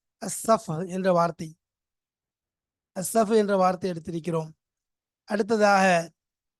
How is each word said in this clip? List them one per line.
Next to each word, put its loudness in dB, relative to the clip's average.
அஸ்ஸஃப் -2
என்ற -2
வார்த்தை, 0
அஸ்ஸஃப் 0
என்ற 2
வார்த்தை 0
எடுத்திருக்கிறோம். -6
அடுத்ததாக 2